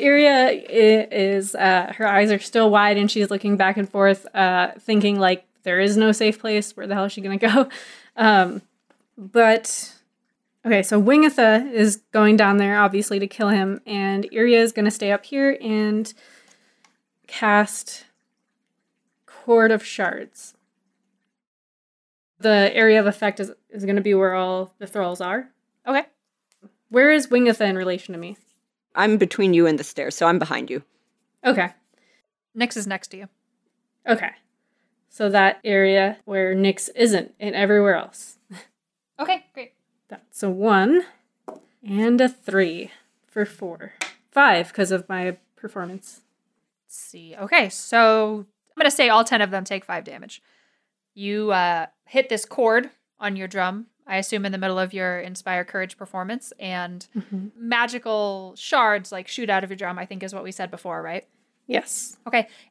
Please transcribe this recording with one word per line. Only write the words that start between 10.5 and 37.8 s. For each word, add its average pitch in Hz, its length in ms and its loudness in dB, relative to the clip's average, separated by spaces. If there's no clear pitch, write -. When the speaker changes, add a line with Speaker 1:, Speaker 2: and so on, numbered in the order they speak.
Speaker 1:
okay, 226 160 2
so 208 180 0
Wingatha 254 720 4
is 214 300 0
going 214 240 6
down 202 220 4
there, 202 200 0
obviously, 202 400 0
to 196 80 -4
kill 208 220 -4
him, 196 380 0
and 196 440 -4
Iria 233 300 4
is 226 120 2
gonna 214 180 0
stay 208 200 -4
up 202 140 -2
here 277 380 -2
and 214 500 -2
cast - 800 -2
Cord 226 460 2
of 214 120 0
Shards. - 720 -10
The 208 360 4
area 220 260 6
of 202 60 2
effect 208 340 -4
is, 202 100 -8
is 202 160 -10
gonna 202 160 0
be 202 100 2
where 190 220 2
all 185 440 -4
the 202 80 -16
thralls 180 360 -6
are. 214 260 -6
Speaker 2:
Okay. 269 180 -2
Speaker 1:
Where 262 200 6
is 294 180 2
Wingatha 240 380 2
in 190 120 -2
relation 185 340 -6
to 170 60 -14
me? 175 180 -16
Speaker 3:
I'm 214 240 2
between 190 360 2
you 170 120 6
and 156 120 2
the 143 60 -10
stairs, - 300 -10
so 165 120 0
I'm 175 120 2
behind 135 320 -6
you. 127 120 -8
Speaker 1:
Okay. 214 260 0
Speaker 2:
Nyx 233 200 -4
is 202 100 -8
next 190 220 -10
to - 80 -20
you. 190 120 -20
Speaker 1:
Okay. - 220 -2
So 214 200 -4
that 196 360 2
area 196 600 2
where 190 300 -2
Nyx 190 400 0
isn't 214 460 0
and 208 140 -8
everywhere 202 420 2